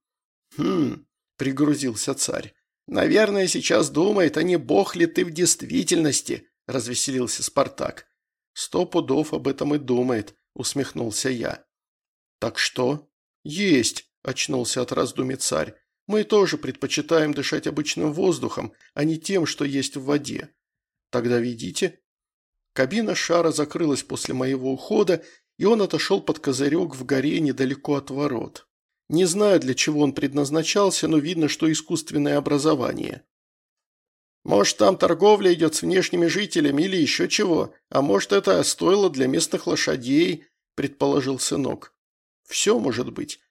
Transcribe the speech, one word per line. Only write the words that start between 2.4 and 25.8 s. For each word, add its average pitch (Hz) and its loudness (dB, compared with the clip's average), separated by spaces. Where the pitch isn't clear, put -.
"Наверное, 202 2
сейчас 170 0
думает, 175 2
а 160 2
не 180 2
бог 160 0
ли 170 4
ты 170 -2
в 175 -4
действительности?" 156 0
развеселился 123 -4
Спартак. - -4
"Сто - -2
пудов 151 0
об 139 -4
этом 143 -2
и 151 0
думает", 123 -2
усмехнулся 127 -6
я. - -4
"Так 113 -6
что?" 135 -2
"Есть", 160 0
очнулся 127 -4
от 123 -6
раздумий 131 -2
царь. - -4
"Мы 208 0
тоже 202 2
предпочитаем 147 0
дышать 147 -4
обычным 151 -2
воздухом, 160 -2
а 147 -2
не 156 0
тем, 175 -2
что - -6
есть 139 -4
в 135 -10
воде". 135 -4
"Тогда 120 0
ведите". 123 -4
Кабина 196 -2
шара 170 2
закрылась 147 -2
после - -6
моего 131 -2
ухода, 180 0
и - -2
он 220 4